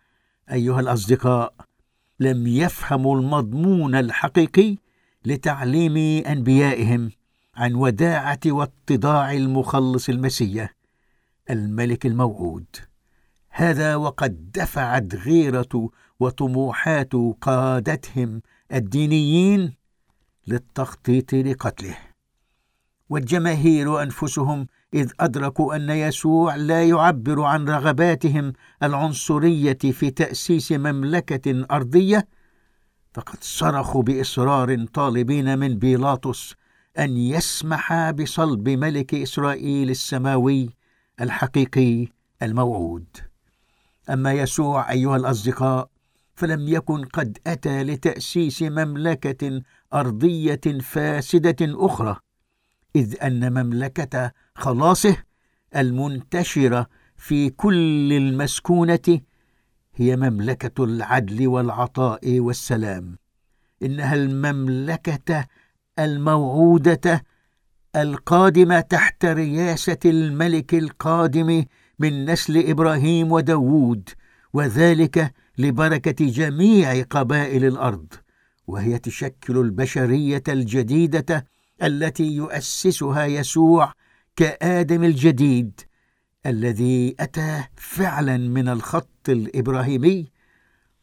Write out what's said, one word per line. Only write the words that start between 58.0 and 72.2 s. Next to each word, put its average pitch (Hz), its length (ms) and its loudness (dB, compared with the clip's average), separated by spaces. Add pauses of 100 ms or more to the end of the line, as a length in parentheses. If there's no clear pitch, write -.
المسكونة 156 1040 2 (760)
هي 127 200 2
مملكة 123 680 -2
العدل 113 640 -2
والعطاء 123 920 -2
والسلام. 107 800 -4 (640)
إنها 139 320 -2
المملكة 139 1300 -2 (540)
الموعودة 156 1200 4 (720)
القادمة 170 840 4
تحت - 460 0
رياسة 160 800 0
الملك 160 680 2
القادم 160 920 2 (340)
من 143 260 0